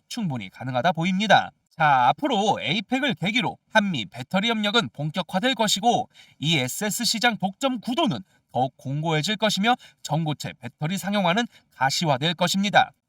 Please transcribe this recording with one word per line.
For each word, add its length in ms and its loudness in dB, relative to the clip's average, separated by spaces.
충분히 420 -6
가능하다 440 -2
보입니다. 580 2
자, 320 4
앞으로 540 0
에이펙을 540 -2
계기로 420 -2
한미 320 2
배터리 440 -4
협력은 440 0
본격화될 640 -4
것이고 520 0
이에스에스 640 -2
시장 320 0
독점 460 -4
구도는 420 0
더욱 240 -2
공고해질 580 -2
것이며 400 2
전고체 600 -4
배터리 360 -6
상용화는 480 0
가시화될 640 0
것입니다. 560 2